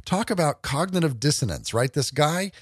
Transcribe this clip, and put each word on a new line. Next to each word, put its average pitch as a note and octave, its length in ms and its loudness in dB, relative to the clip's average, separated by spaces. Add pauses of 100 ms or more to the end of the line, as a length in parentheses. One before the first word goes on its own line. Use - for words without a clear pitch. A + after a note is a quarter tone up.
talk G3+ 240 0
about E3+ 320 0
cognitive D#3+ 580 0
dissonance, G#2+ 540 0
right? B2 180 2
This C3+ 200 -2
guy D#3+ 400 0 (100)